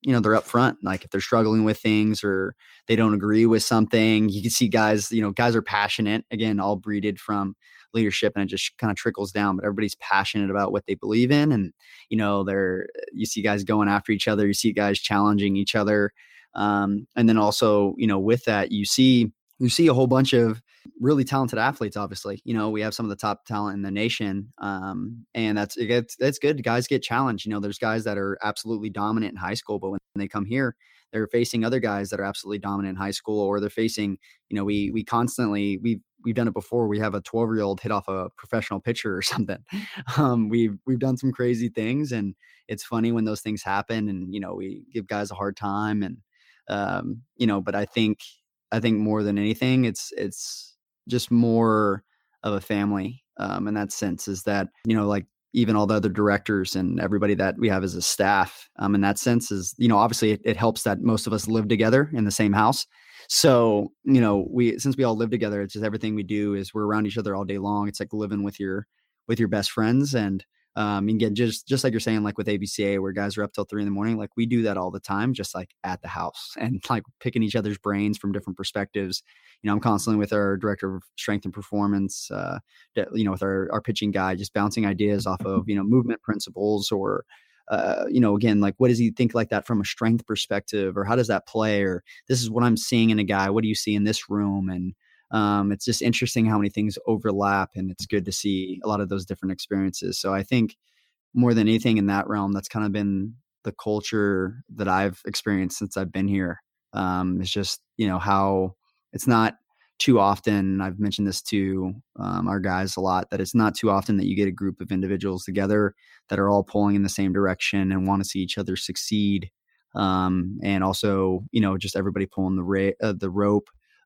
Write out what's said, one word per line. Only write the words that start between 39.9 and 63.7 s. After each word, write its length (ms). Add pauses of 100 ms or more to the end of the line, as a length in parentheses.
Um, 320
we've, 380
we've 120
done 200
some 140
crazy 360
things, 440
and 220 (320)
it's 180
funny 280
when 140
those 160
things 200
happen, 460
and, 240
you 80
know, 140
we 360
give 160
guys 240
a 40
hard 240
time, 440
and, 140 (520)
um, 520 (160)
you 100
know, 140
but 140
I 100
think, 360 (520)
I 60
think 200
more 260
than 120
anything, 480
it's, 320
it's 600 (320)
just 240
more 720 (400)
of 80
a 80
family, 640 (140)
um, 280
in 80
that 160
sense, 380
is 160
that, 240 (180)
you 80
know, 140
like, 180 (260)
even 220
all 140
the 80
other 120
directors 680
and 240
everybody 340
that 240
we 100
have 140
as 140
a 60
staff, 640 (100)
um, 160
in 60
that 180
sense 320
is, 260
you 120
know, 100
obviously 320
it, 140
it 120
helps 280
that 160
most 260
of 60
us 160
live 180
together 460
in 120
the 60
same 220
house. 340 (420)
So, 600 (140)